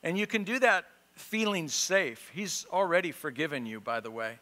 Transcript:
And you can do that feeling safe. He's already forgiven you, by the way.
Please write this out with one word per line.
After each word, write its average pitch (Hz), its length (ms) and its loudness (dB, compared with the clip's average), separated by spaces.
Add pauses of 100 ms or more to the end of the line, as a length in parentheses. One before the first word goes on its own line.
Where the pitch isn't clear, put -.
And 185 160 -2
you 208 80 0
can 214 160 0
do 233 160 -2
that 214 260 6 (300)
feeling 208 520 0
safe. 156 680 0
He's 185 360 -4
already 175 400 2
forgiven 143 540 -4
you, 110 140 -8
by 113 220 -4
the 110 100 -10
way. 113 300 -6